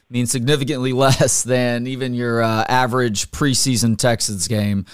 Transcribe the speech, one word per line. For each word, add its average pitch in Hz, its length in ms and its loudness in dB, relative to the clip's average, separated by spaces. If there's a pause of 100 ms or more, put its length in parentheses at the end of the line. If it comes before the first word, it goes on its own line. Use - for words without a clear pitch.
(100)
means 120 220 -2
significantly 131 600 0
<laughs> - 20 -2
less 135 500 2
than 123 420 0
even 127 260 -6
your, 120 300 0
uh, 113 260 0
average 123 600 0
preseason 120 680 0
Texans 107 520 0
game. 104 460 -2